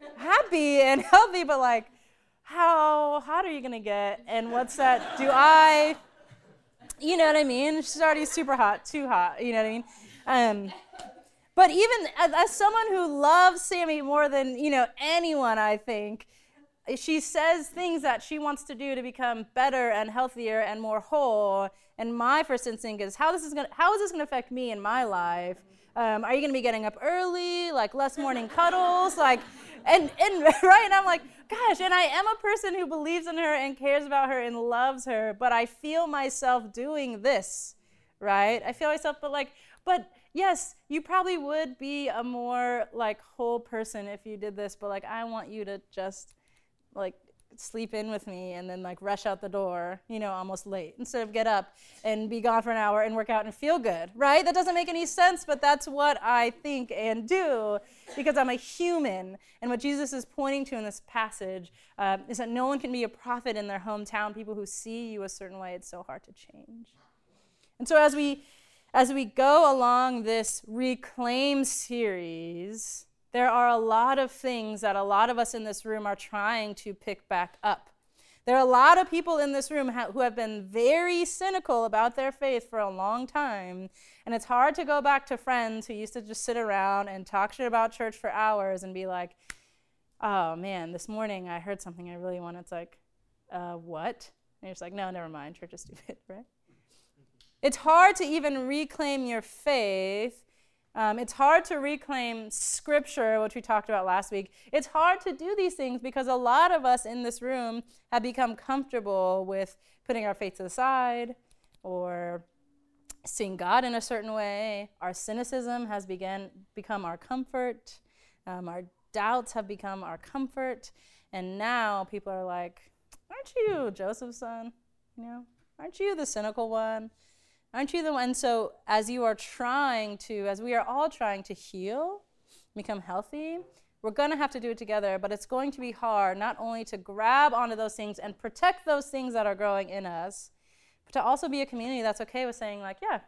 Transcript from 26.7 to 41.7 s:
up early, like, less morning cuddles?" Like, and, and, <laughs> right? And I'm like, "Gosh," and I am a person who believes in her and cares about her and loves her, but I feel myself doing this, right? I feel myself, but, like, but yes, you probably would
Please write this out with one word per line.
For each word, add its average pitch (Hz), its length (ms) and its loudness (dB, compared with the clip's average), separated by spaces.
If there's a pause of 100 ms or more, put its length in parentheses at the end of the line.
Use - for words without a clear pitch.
up 208 160 -6
early, 349 720 -2
like, 226 220 0
less 269 240 -2
morning 262 300 -4
cuddles?" 359 720 2
Like, 262 240 6 (440)
and, 320 240 6 (100)
and, 370 240 2
<laughs> 311 200 8
right? 392 220 12
And 392 80 2
I'm 392 120 6
like, 349 180 2 (260)
"Gosh," 440 320 2
and 370 120 2
I 359 100 6
am 330 240 2
a 440 80 2
person 415 400 -2
who 370 120 -4
believes 320 400 -4
in 330 100 -6
her 302 180 0
and 269 220 -4
cares 285 280 0
about 269 240 2
her 262 100 -2
and 240 160 -4
loves 240 500 0
her, 220 320 -2
but 247 140 2
I 233 140 2
feel 311 420 -2
myself 262 640 -2
doing 254 500 -6
this, 226 540 -2 (440)
right? 202 460 2
I 247 80 -4
feel 302 160 -2
myself, 302 320 -2
but, 294 100 -8
like, 285 200 -4 (320)
but 359 260 0 (240)
yes, 359 420 0 (120)
you 302 140 -4
probably 359 360 0
would 294 400 -4